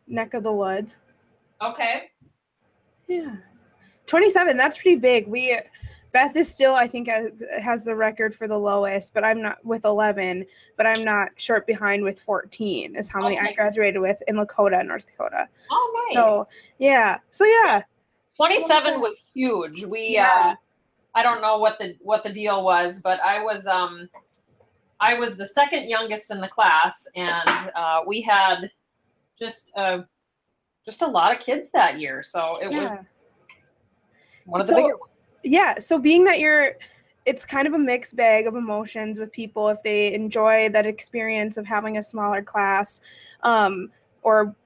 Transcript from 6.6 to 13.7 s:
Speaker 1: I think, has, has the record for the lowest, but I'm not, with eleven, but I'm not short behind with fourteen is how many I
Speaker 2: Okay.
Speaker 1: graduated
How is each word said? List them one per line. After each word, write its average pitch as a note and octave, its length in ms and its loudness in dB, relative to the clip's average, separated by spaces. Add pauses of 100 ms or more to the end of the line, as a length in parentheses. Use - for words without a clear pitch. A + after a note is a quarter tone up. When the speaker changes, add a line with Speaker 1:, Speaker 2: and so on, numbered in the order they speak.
Speaker 1:
I B3 140 4
think, A#3+ 200 -10
has, A3+ 220 -2 (320)
has A3 240 -4
the A3+ 100 -4
record A3 380 -2
for A3 140 -10
the G#3+ 100 -2
lowest, G3+ 560 -2
but G#3+ 100 0
I'm A3 200 0
not, - 200 -8
with A3+ 220 -4
eleven, G3 580 0 (340)
but A3 100 2
I'm A3+ 160 0
not G#3 320 0
short A3 320 -2
behind G3+ 360 -2
with G3 160 -4
fourteen - 760 -6
is G#3+ 160 -8
how G3 100 -6
many G3+ 160 0
I G3+ 60 -2
Speaker 2:
Okay. G#3 120 -4
Speaker 1:
graduated G#3 460 0